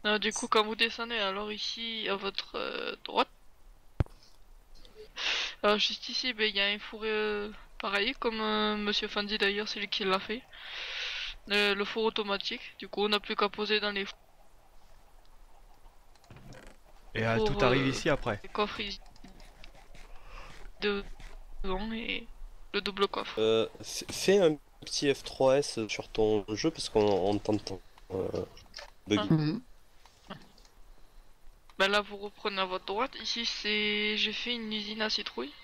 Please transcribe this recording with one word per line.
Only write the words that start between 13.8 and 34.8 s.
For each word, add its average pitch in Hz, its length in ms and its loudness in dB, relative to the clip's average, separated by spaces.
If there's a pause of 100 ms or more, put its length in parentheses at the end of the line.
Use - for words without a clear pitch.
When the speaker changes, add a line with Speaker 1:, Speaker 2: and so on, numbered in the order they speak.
Speaker 1:
les 196 120 -2
fours. - 140 -10 (3000)
Speaker 2:
Et, 110 100 0
euh, 113 120 4
Speaker 1:
Pour, 104 200 4
Speaker 2:
tout 135 80 4
arrive 131 200 6
Speaker 1:
euh, 135 60 4
Speaker 2:
ici 135 180 0
après. 123 340 2
Speaker 1:
les - 60 -12
coffres 208 320 -2
ici. - 200 -6 (1800)
Devant 202 1120 -2
et 226 340 -4 (480)
le 202 60 2
double 196 280 2
coffre. - 300 -4
Speaker 3:
Euh, 110 280 6 (160)
f-, - 280 -8
fais - 280 6
un 156 180 8 (240)
petit - 340 0
F - 80 -6
trois 131 360 6
S 117 300 0
sur - 200 -6
ton 107 360 4 (100)
jeu - 160 2
parce - 180 -6
qu'on, 110 160 6
on 101 340 6
t'entend, 101 420 -2 (320)
euh, 95 160 -2 (800)
buggy. 104 240 4
Speaker 1:
Ah. 165 40 8
Speaker 4:
Mhm. 156 280 2 (2250)
Speaker 1:
Ben 190 100 6
là, 208 120 4
vous 202 180 -10
reprenez 202 420 -6
à 190 40 4
votre 185 200 -4
droite. 220 360 -2
Ici, 233 260 -4
c'est, 208 680 0
j'ai 208 160 0
fait 240 220 -4
une 220 180 -6
usine 214 300 -6